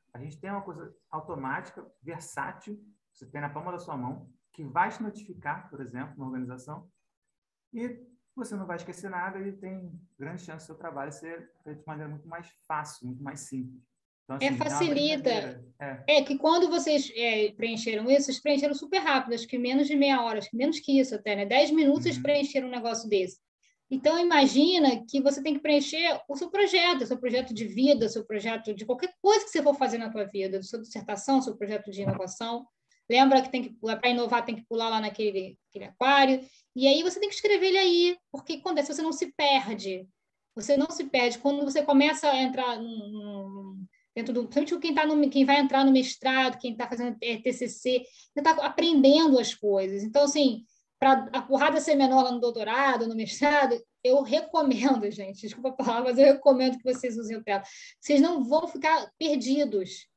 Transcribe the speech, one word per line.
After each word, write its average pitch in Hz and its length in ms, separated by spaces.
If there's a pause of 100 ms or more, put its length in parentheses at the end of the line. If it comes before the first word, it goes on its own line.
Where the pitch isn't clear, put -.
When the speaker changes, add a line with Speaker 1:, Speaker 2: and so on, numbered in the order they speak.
(140)
Speaker 1:
A 123 60
gente 147 200
tem 190 100
uma 202 140
coisa 165 300 (180)
automática, 151 760 (160)
versátil, 165 840 (300)
você - 140
tem - 140
na 143 80
palma 156 220
da 170 80
sua 160 160
mão, 127 320 (260)
que 160 100
vai 165 260
te - 120
notificar, 190 680
por 139 120
exemplo, 127 360
uma 139 80
organização, 127 640 (840)
e 240 280 (360)
você 220 200
não 190 100
vai 175 120
esquecer 185 320
nada 185 300
e 196 120
tem 190 400 (260)
grande 165 240
chance 160 220
do - 40
seu 160 80
trabalho 147 360
ser 165 400 (120)
feito 151 160
de - 80
maneira 151 220
muito 147 180
mais 170 200 (200)
fácil, 151 400
muito 127 160
mais 139 180
simples. 127 400 (420)
Então, 131 180
Speaker 2:
É, 262 40
Speaker 1:
assim, - 0
é 285 60
uma 254 60 (120)
Speaker 2:
facilita. 294 600
Speaker 1:
brincadeira. 202 360 (140)
É. 139 380
Speaker 2:
É 277 60
que 277 140
quando 339 320
vocês, 294 460
é, 220 380
preencheram 226 560
isso, 277 160
vocês 262 140
preencheram 285 340
super 370 260
rápido, 269 340
acho 233 140
que 254 100
menos 262 300
de 294 80
meia 277 280
hora, 220 160
acho - 100
que 226 80
menos 294 220
que 269 200
isso 254 160
até, 208 200
né? 202 100
Dez 247 260
minutos 302 320
vocês 302 140
Speaker 1:
Uhum. 254 60
Speaker 2:
preencheram 277 440
um 247 40
negócio 226 380
desse. 185 300 (500)
Então, 294 300
imagina 294 880
que 277 140
você 277 200
tem 311 120
que 277 80
preencher 302 640
o 277 80
seu 339 160
projeto, 349 520
o 214 40
seu 247 100
projeto 247 360
de 220 120
vida, 233 420
o - 20
seu 208 160
projeto 214 480
de 202 120
qualquer 262 360
coisa 427 240
que - 60
você 311 120
for 285 120
fazer 233 220
na 220 120
tua 214 160
vida, 190 360
sua 220 200
dissertação, 220 600
seu 233 140
projeto 208 340
de 196 120
inovação. 196 640 (420)
Lembra 262 320
que 262 80
tem 247 140
que - 60
pular, 220 260
pra 247 140
inovar 240 340
tem 233 140
que - 80
pular 226 240
lá 220 100
naquele, 202 580 (120)
aquele - 160
aquário. 262 560 (340)
E 254 100
aí 285 160
você 359 160
tem 403 120
que - 60
escrever 381 320
ele 381 100
aí, 349 400 (120)
porque - 260
acontece, 294 380
você 285 80
não 320 120
se - 180
perde. 202 760 (480)
Você 233 220
não 285 140
se 320 160
perde. 240 340
Quando 285 240
você 285 180
começa 294 480
a 269 60
entrar 254 420
num, 220 300
num, 196 800 (320)
dentro 233 160
do, 240 140
principalmente 302 340
quem 320 140
tá 311 100
no, 294 240
quem 269 160
vai 285 140
entrar 269 260
no 269 60
mestrado, 262 640
quem 240 180
tá 233 120
fazendo, 240 340
é, 226 160
T 233 160
C - 140
C, 254 360 (300)
você 285 80
tá 320 100 (140)
aprendendo 294 720
as 214 140
coisas. 196 500
Então, 226 200
assim, 277 400 (360)
pra 269 320
a 262 80
porrada 285 400
ser 302 140
menor 262 300
lá 247 80
no 240 80
doutorado, 233 680
no 226 80
mestrado, 254 640 (240)
eu 262 200
recomendo, 254 840
<laughs> - 20
gente, 196 300
desculpa 240 280
a 254 40
palavra, 233 320
mas 247 120
eu 277 80
recomendo 262 540
que - 40
vocês 254 320
usem 220 220
o 220 60
Trello. 196 200 (380)
Vocês 285 180
não 320 240
vão 311 240
ficar 320 400 (120)
perdidos. 269 960